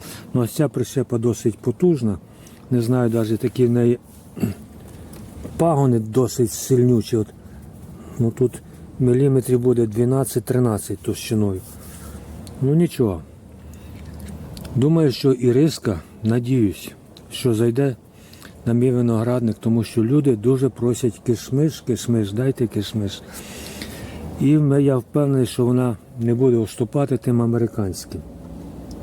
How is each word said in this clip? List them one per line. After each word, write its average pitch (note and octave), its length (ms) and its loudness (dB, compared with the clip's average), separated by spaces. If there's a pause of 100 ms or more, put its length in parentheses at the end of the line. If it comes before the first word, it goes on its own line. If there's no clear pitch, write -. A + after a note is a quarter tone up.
(340)
Ну, B2+ 80 2
ось A2+ 100 0
ця D3 180 2
прищепа B2 480 -2
досить A2+ 400 0
потужна. A#2+ 600 0 (540)
Не B2 100 2
знаю, A#2+ 280 2
навіть A2+ 300 0
такі B2 280 0
в - 20 4
неї A#2+ 300 4 (380)
<clears throat> - 1200 -10
пагони C#3 420 4
досить A2 520 0
сильнючі. B2 640 2
От, G#2+ 100 0 (920)
ну, A2+ 120 2
тут - 300 -2 (380)
міліметрів B2+ 600 4
буде A#2+ 280 2
дванадцять-тринадцять A#2+ 1120 0
товщиною. G2+ 640 -2 (1000)
Ну C3+ 120 2
нічого. A#2+ 480 2 (1500)
Думаю, D3+ 360 4
що C3+ 200 2
іриска, B2 680 2 (240)
надіюсь, A#2 680 0 (400)
що B2 220 0
зайде A#2+ 420 2 (720)
на A#2 80 2
мій B2 180 4
виноградник, A#2+ 680 2
тому A2+ 240 2
що A2+ 200 0
люди C#3 320 2
дуже B2+ 340 2
просять: A#2+ 560 -2
«Кишмиш, C3 560 -2
кишмиш, A2 500 -2
дайте B2 360 -2
кишмиш». G#2 540 -4 (1200)
І C#3+ 160 4
ме-, C#3+ 240 4
я C3+ 160 4
впевнений, C3+ 480 2
що A#2+ 200 0
вона... B2 320 2 (220)
Не A#2 160 2
буде B2 220 4
уступати B2 600 -2
тим A#2+ 240 2
американським. A2+ 800 -2 (800)